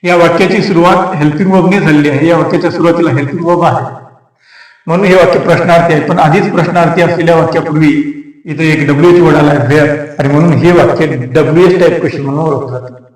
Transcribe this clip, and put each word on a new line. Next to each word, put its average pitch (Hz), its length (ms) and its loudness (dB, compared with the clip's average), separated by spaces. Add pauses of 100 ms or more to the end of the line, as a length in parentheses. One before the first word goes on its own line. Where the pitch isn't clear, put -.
या 175 120 0
वाक्याची 170 460 2
सुरुवात 180 540 0
हेल्पिंग 151 360 0
व्हर्बने 185 280 2
झालेली 151 300 2
आहे. 143 180 0
या 170 100 2
वाक्याच्या 165 340 -2
सुरुवातीला 170 400 0
हेल्पिंग 139 340 -4
व्हर्ब 175 180 0
आहे - 380 -4 (840)
म्हणून 180 200 -2
हे 185 100 0
वाक्य 175 240 2
प्रश्नार्थी 170 540 0
आहे, 151 80 0
पण 175 180 -4
आधीच 180 320 0
प्रश्नार्थी 170 500 0
असलेल्या 170 340 0
वाक्यापूर्वी 160 540 0 (560)
इथं 151 160 -8
एक 156 280 0
डब्ल्यूएच 170 300 4
वर्ड 156 160 4
आलाय, 147 220 2
where, 147 400 0 (220)
आणि - 80 -2
म्हणून 156 260 2
हे 165 180 2
वाक्य 160 340 2
डब्ल्यूएच 156 760 0
टाईप 170 200 2
क्वेश्चन 143 220 -6
म्हणून 139 180 -6
ओळखलं 135 400 -4
जातं. 123 160 -18 (200)